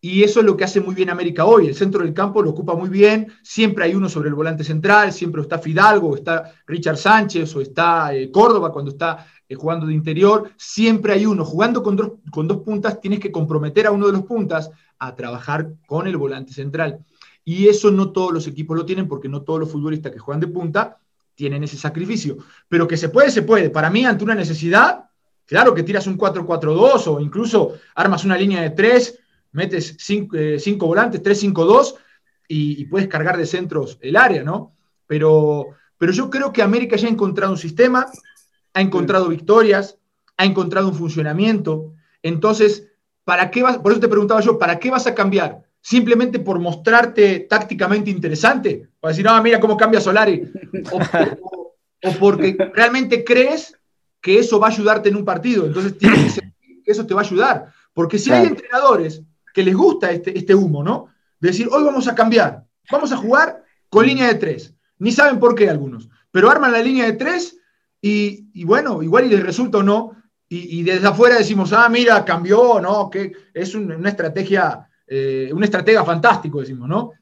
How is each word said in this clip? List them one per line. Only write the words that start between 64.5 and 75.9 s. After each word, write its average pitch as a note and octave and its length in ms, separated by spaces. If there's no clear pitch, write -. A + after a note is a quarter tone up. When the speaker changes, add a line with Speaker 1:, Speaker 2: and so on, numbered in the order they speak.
Speaker 1:
Ni G#3+ 140
saben C4+ 280
por A#3+ 140
qué G3+ 160
algunos, C3+ 400
pero F#3+ 180
arman C#4 220
la A#3 100
línea B3+ 240
de A3 80
tres E4+ 420
y, G#3 520
y F3 120
bueno, G#3+ 380
igual G#3+ 220
y A#3+ 40
les F#3+ 140
resulta G3+ 340
o G3 60
no, G#3+ 320
y, E3+ 300
y E3+ 40
desde F#3 240
afuera A#3 300
decimos, G3 360
"Ah, A#3 160
mira, A3+ 360
cambió", G3 560
¿no? G3 280
Que F#3+ 220
es F#3 220
un, G3+ 160
una E3+ 180
estrategia, F#3 800
eh, C3+ 460
un F3+ 100
estratega G3+ 400